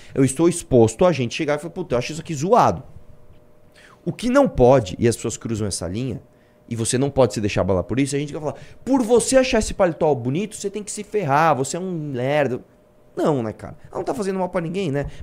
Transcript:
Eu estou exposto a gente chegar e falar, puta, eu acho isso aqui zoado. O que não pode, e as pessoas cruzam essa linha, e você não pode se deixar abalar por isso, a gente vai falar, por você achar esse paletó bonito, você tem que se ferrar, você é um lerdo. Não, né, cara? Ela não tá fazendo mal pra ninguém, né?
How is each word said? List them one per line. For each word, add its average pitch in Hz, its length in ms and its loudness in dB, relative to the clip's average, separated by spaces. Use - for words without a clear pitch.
Eu 135 120 2
estou 165 240 2
exposto 120 580 4
a 180 60 4
gente 120 240 -4
chegar 147 180 -2
e 147 40 -4
falar, 165 120 -14
puta, 170 240 -6
eu 120 60 2
acho 120 120 -6
isso 160 80 -10
aqui - 140 -10
zoado. 143 480 2
O 165 80 -2
que - 160 -6
não 269 200 6
pode, 123 500 4
e 117 100 2
as 113 80 0
pessoas 117 200 -6
cruzam 110 300 -4
essa 92 220 -6
linha, 117 320 -6
e 117 80 -8
você 113 220 -2
não 135 120 0
pode 123 240 2
se 117 60 -4
deixar 101 220 0
abalar 90 220 0
por 117 140 -4
isso, 139 180 0
a - 20 -2
gente 147 140 -6
vai 156 80 -10
falar, 151 140 -6
por 269 180 2
você 233 340 4
achar 262 220 4
esse - 160 -2
paletó 160 400 2
bonito, 135 420 -4
você - 140 -6
tem 208 120 -8
que 190 100 -12
se 214 120 -10
ferrar, 156 520 0
você 135 200 -4
é 170 40 -8
um 165 320 -8
lerdo. 131 500 -2
Não, 165 260 0
né, 110 100 -6
cara? - 240 -16
Ela - 120 -12
não 370 60 -6
tá 330 100 -4
fazendo 196 240 -4
mal 180 100 -4
pra 185 120 -6
ninguém, 165 300 -4
né? 139 160 -4